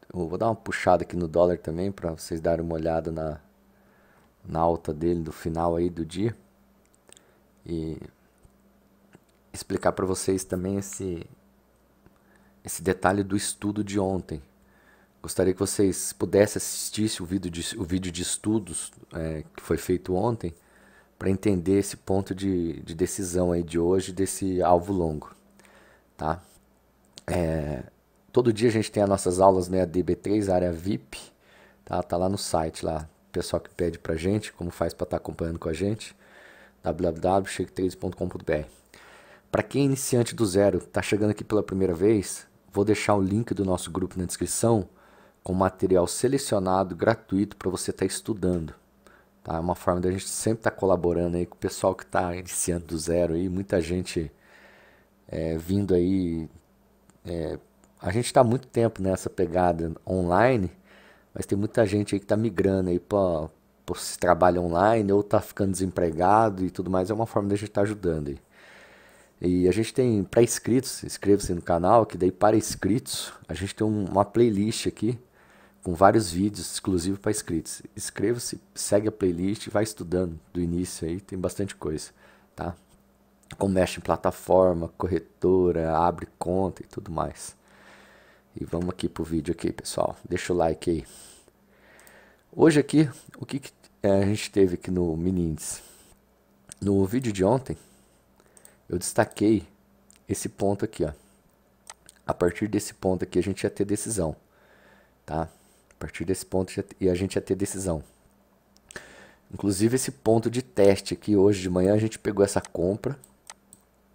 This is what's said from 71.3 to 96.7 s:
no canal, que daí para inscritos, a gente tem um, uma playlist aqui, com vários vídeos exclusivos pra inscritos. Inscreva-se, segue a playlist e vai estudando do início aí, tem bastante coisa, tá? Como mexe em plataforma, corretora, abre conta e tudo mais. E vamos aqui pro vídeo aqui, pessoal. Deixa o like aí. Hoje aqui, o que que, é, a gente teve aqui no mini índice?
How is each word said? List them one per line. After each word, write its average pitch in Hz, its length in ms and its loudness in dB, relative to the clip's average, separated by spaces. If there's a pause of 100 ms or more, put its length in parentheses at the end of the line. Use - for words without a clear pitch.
no 87 80 -2
canal, 92 460 4
que - 100 -10
daí 87 160 2
para 110 240 4
inscritos, - 720 -2 (160)
a - 60 -8
gente 87 220 -6
tem 107 120 0
um, 107 200 0
uma 98 180 4
playlist 110 600 2
aqui, 113 340 -4 (640)
com 92 100 -4
vários 95 400 6
vídeos 95 400 -2
exclusivos 95 460 -2
pra - 120 -2
inscritos. - 520 -4 (120)
Inscreva-se, - 640 -4 (160)
segue 107 320 0
a 107 60 -2
playlist 92 540 0
e - 40 -12
vai 104 140 2
estudando 87 560 -4 (100)
do 87 80 -8
início 87 480 -4
aí, 87 140 -6
tem 101 180 -10
bastante 90 380 -4
coisa, 78 340 -8 (460)
tá? 82 180 -8 (840)
Como 98 160 0
mexe 90 240 2
em 87 40 -12
plataforma, 90 920 2
corretora, 87 960 2
abre 85 320 0 (120)
conta 92 440 -2
e - 40 -16
tudo - 260 -12
mais. 76 420 -6 (1040)
E - 60 -8
vamos 87 240 -4
aqui 87 220 -4
pro - 120 -6
vídeo 80 300 -2
aqui, - 220 -4
pessoal. - 420 -4 (100)
Deixa 90 280 -2
o - 20 0
like 82 340 0
aí. 78 140 0 (1500)
Hoje 147 300 6
aqui, 147 300 4 (260)
o - 80 -10
que 139 140 -6
que, - 120 -14 (320)
é, 98 200 6
a - 20 4
gente 104 260 -2
teve 92 260 4
aqui - 140 -6
no 87 280 0
mini 90 320 -2
índice? - 320 -8 (960)